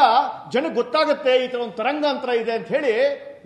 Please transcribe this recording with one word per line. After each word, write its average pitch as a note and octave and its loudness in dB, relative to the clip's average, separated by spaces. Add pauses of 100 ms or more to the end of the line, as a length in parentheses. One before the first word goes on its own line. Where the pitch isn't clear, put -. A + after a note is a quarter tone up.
(500)
ಜನಕ್ಕೆ C4+ 0
ಗೊತ್ತಾಗುತ್ತೆ C4+ 2
ಈ B3 -6
ಥರ B3 -6
ಒಂದು A#3 -6
ತರಂಗಾಂತರ C4+ -2
ಇದೆ" A#3 0
ಅಂತ A3+ -4
ಹೇಳಿ C4+ 0 (220)